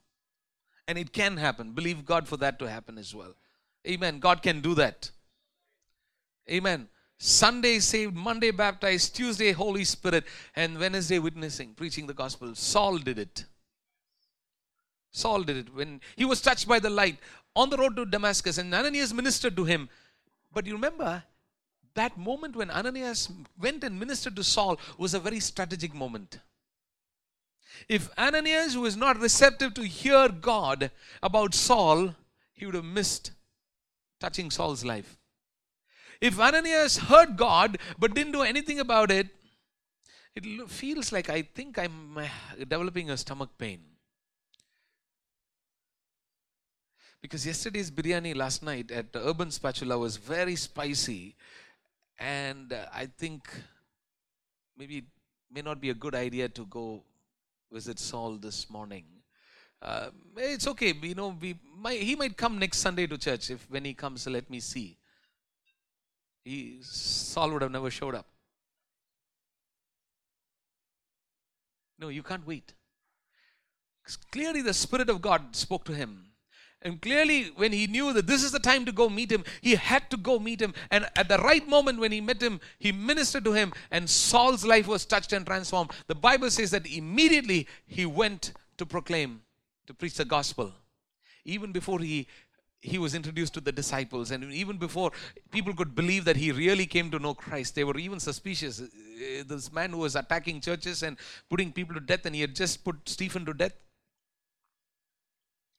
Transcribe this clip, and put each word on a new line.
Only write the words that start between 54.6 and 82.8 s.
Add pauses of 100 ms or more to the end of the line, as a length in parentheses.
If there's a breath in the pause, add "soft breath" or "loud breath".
maybe
it (480)
may
not
be
a
good
idea
to
go (680)
visit
Saul
this
morning. (800 soft breath)
Uh, (260)
it's
okay,
you
know,
we (200)
might,
he
might
come
next
Sunday
to
church.
If,
when
he
comes,
let
me
see. (1500)
He,
Saul
would
have
never
showed
up. (3750)
No,
you
can't
wait. (1600)
Clearly
the
Spirit
of
God
spoke
to
him. (560 soft breath)
And
clearly
when
he
knew
that
this
is
the
time
to
go
meet
him, (160 loud breath)
he
had
to
go
meet
him. (200 loud breath)
And (100)
at
the
right
moment
when
he
met
him, (180 loud breath)
he